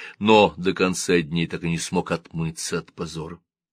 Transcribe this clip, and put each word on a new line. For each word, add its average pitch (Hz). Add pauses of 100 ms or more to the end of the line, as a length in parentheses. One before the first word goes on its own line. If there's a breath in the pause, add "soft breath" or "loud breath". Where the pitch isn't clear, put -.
(180 loud breath)
но 101
до 87
конца 90
дней 82
так 80
и 85
не 85
смог 90
отмыться 82
от -
позора. 82 (320)